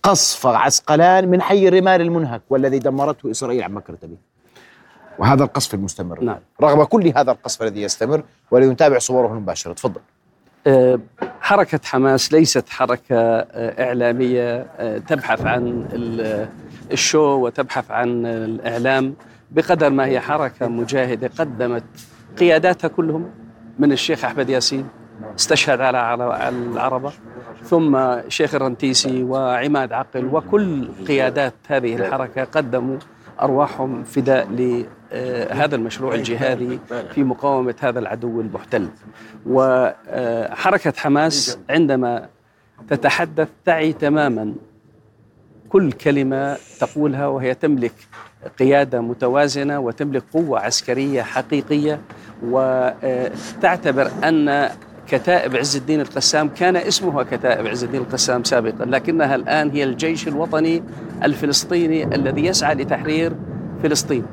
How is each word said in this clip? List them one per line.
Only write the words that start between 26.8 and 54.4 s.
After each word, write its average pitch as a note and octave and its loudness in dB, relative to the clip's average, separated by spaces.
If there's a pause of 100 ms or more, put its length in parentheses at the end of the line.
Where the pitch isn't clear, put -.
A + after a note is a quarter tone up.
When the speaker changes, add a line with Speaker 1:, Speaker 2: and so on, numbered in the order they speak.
Speaker 2:
ثم D#3+ 2
الشيخ C3 0
الرنتيسي C3 -2
وعماد C3 0
عقل B2+ -6
وكل D3+ 0 (200)
قيادات C3+ 0 (140)
هذه B2 0
الحركة C3 -4
قدموا B2+ -2 (440)
أرواحهم C3+ 0
فداء B2+ 0
ل، A#2+ -2 (280)
آه، B2+ -6
هذا D3 0
المشروع A#2 -4
الجهادي B2 -4 (360)
في C#3+ 2
مقاومة B2+ -2
هذا B2+ -2
العدو A#2 -6
المحتل. G#2 -4 (580)
وحركة B2+ 0
حماس C#3+ 0 (120)
عندما C3 0 (600)
تتحدث D3+ 0 (160)
تعي D#3+ 2
تمامًا C#3+ 0 (1120)
كل F#3 4
كلمة C#3 -2 (240)
تقولها، C#3+ -2
وهي C3 -2
تملك B2+ 0 (640)
قيادة C3 4
متوازنة C3+ 0
وتملك C3 -4 (100)
قوة D3+ 0
عسكرية B2+ -2
حقيقية، D3 -2 (420)
وتعتبر C3 0 (140)
أن D3 2 (380)